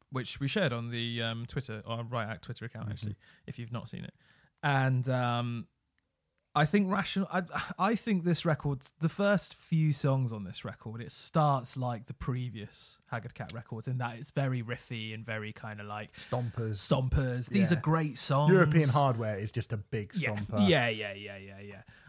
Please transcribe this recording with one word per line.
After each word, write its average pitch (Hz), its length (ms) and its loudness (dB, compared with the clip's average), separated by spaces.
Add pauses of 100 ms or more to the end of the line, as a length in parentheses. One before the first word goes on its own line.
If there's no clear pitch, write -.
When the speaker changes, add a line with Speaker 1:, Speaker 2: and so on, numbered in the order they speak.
(120)
Speaker 1:
which 127 300 -6
we 139 80 2
shared 170 240 2
on 117 160 -4
the, 117 320 -2
um, 113 240 -4
Twitter, 110 400 -6
or 117 180 -4
Riot 113 260 -4
Act 95 160 -10
Twitter 117 200 -10
account, 113 200 -10
Speaker 2:
Mm-hmm. 104 80 -6
Speaker 1:
actually, 104 220 -6 (320)
if - 120 -12
you've 117 120 -12
not 117 180 -8
seen - 140 -10
it. - 100 -14 (500)
And, 131 440 4
um, 120 600 0 (880)
I 147 100 6
think 190 260 2
Rational, 196 400 0
I, 180 120 0 (340)
I 208 180 2
think 190 280 0
this 170 200 2
record, 143 380 0 (180)
the 160 80 2
first 202 460 2
few 156 400 2
songs 135 400 2
on 104 120 -8
this - 200 -10
record, 110 340 -10
it - 120 -12
starts 139 640 0
like 120 300 -4
the - 80 -10
previous 123 880 -8
Haggard 120 300 -8
Cat 104 180 -10
records - 340 -10
in 127 120 -2
that 120 180 -4
it's 123 140 -14
very 131 320 0
riffy 110 500 -6
and 110 100 -10
very 107 300 -6
kinda 107 300 -10
like 104 300 -8
Speaker 2:
Stompers. 117 680 -4
Speaker 1:
Stompers. 131 680 2
These 185 220 4
Speaker 2:
Yeah. 165 60 6
Speaker 1:
are 123 40 -4
great 156 360 2
songs. 147 340 4
Speaker 2:
European 160 380 8
Hardware 117 480 4
is 104 140 -4
just - 200 -4
a 113 60 -2
big 104 380 -6
Speaker 1:
Yeah. 135 200 0
Speaker 2:
stomper. 196 320 2
Speaker 1:
Yeah, 135 220 4
yeah, 107 240 -4
yeah, 101 240 -12
yeah, 98 220 -16
yeah. 101 240 -16 (260)